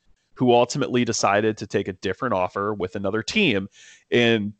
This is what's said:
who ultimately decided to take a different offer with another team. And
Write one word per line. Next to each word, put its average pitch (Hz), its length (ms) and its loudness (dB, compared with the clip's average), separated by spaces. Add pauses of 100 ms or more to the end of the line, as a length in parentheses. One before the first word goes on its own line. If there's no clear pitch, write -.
(340)
who 123 180 4
ultimately 123 520 2
decided 107 540 0
to 104 100 -12
take 101 180 -2
a 98 60 -8
different 101 420 -6
offer 101 400 -2
with 107 220 -6
another 101 260 -4
team. 104 460 -2 (420)
And 113 500 2